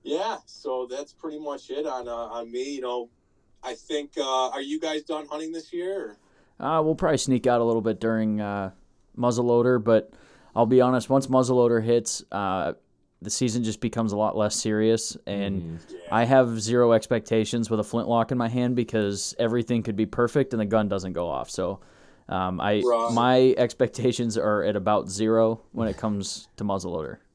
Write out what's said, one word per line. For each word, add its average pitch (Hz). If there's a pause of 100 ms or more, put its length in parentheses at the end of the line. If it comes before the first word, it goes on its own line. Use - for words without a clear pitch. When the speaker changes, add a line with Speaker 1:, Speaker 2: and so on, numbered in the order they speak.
Speaker 1:
yeah, 190
so 127
that's 139
pretty 151
much 143
it 143
on, 127
uh, 120
on 117
me. 131
You 131
know, 123 (540)
I -
think, 147
uh, 131
are 139
you 143
guys 156
done 151
hunting 156
this 165
year, 180 (420)
or? -
Speaker 2:
Uh, 156
we'll 156
probably 160
sneak 127
out 120
a -
little 117
bit 107
during, 110
uh, 101 (460)
muzzleloader, 120
but 110 (440)
I'll 117
be 127
honest, 127
once 135
muzzleloader 123
hits, 117
uh, 95 (480)
the 101
season 120
just 110
becomes 113
a 101
lot 107
less 104
serious, 110 (100)
and 98 (180)
Speaker 3:
Mm-hmm. -
Speaker 1:
Yeah. - (120)
Speaker 2:
I 113
have 120
zero 117
expectations 113
with 110
a 107
flintlock 117
in 131
my 117
hand 123
because 107
everything 117
could 110
be 107
perfect 123
and 117
the 107
gun 104
doesn't 95
go 85
off. 67
So, 92 (480)
um, 92
I 104
Speaker 1:
Right. 117
Speaker 2:
my 127
expectations 117
are 104
at 101
about 101
zero 110 (100)
when 113
it 98
comes 104
to 107
muzzleloader. 90 (160)